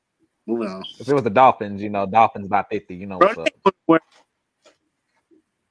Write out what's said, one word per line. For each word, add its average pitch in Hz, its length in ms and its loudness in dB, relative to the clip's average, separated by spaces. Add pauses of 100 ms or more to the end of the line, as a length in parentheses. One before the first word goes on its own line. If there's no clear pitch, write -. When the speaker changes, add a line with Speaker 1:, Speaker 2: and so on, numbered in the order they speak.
(460)
Speaker 1:
Moving 113 220 -4
on. 95 160 -12 (140)
Speaker 2:
If 117 100 -10
it 143 60 0
was 135 80 0
the 110 80 -4
Dolphins, 104 520 2
you 104 80 -8
know, 101 160 -2
Dolphins 104 420 2
by 98 220 0
fifty, 98 260 -8
you 95 100 -14
know 98 120 -8
Speaker 1:
Bro, 190 100 4
Speaker 2:
what's 226 160 -6
Speaker 1:
they - 60 -2
Speaker 2:
up. - 40 -6
Speaker 1:
ain't - 100 -14
going - 360 2 (1700)